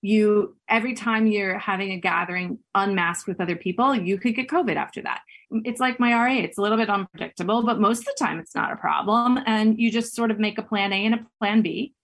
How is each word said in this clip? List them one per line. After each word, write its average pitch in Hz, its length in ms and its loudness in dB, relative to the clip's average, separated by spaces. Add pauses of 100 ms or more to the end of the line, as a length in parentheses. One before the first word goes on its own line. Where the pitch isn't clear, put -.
you, 208 540 4 (140)
every 233 240 0
time 220 340 0
you're 202 320 0
having 196 320 -4
a 185 80 -6
gathering 180 600 -2 (160)
unmasked 190 520 0
with 190 140 -4
other 170 140 -2
people, 208 400 0
you 196 220 -2
could 226 180 -2
get 254 120 -4
covid 277 300 0
after - 240 -6
that. - 200 -6 (300)
It's 233 280 -4
like 247 200 0
my 240 140 4
R 233 140 4
A. 262 120 2
It's 170 180 -4
a 202 40 -2
little 214 160 2
bit 220 120 0
unpredictable, 190 720 -2
but 226 160 0
most 214 200 4
of - 60 -12
the 554 120 -6
time 165 220 -2
it's - 160 -14
not - 160 -2
a - 60 -8
problem. 233 680 2
And 220 340 2
you 233 120 2
just 233 240 -4
sort 233 160 0
of 208 80 -2
make 214 180 -2
a 214 60 -6
plan 202 300 -2
A 196 120 0
and 220 100 4
a 226 100 -8 (140)
plan 214 220 2
B. 208 320 -4 (100)